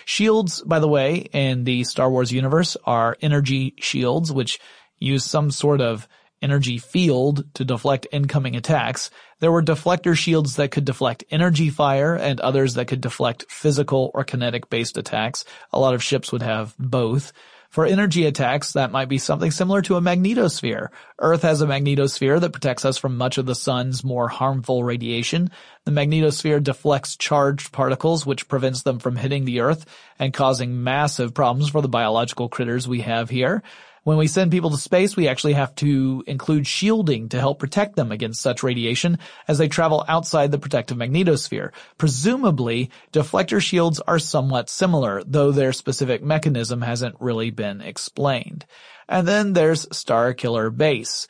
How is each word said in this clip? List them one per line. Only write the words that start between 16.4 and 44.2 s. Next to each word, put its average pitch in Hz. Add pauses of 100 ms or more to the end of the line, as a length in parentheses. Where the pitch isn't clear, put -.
have 110
both. 127 (360)
For 160
energy 185
attacks, 139
that 131
might 131
be 135
something 156
similar 190
to 190
a 175
magnetosphere. 180 (320)
Earth 160
has 156
a 156
magnetosphere 139
that 175
protects -
us 135
from 131
much 127
of 131
the 127
sun's 127
more 123
harmful 131
radiation. 120 (340)
The 151
magnetosphere 147
deflects 139
charged 139
particles, 139
which 135
prevents 131
them 127
from 123
hitting 135
the 123
Earth 151 (320)
and 135
causing 123
massive 127
problems 139
for 151
the 139
biological 117
critters 120
we 123
have 117
here. 127 (420)
When 156
we 156
send 185
people 170
to 143
space, 190
we 165
actually 143
have 139
to 131
include 143
shielding 160
to 123
help 139
protect 202
them 123
against 113
such 123
radiation 123 (280)
as 156
they 156
travel 151
outside 160
the 147
protective 131
magnetosphere. 135 (240)
Presumably, 135 (220)
deflector 190
shields 170
are 170
somewhat 135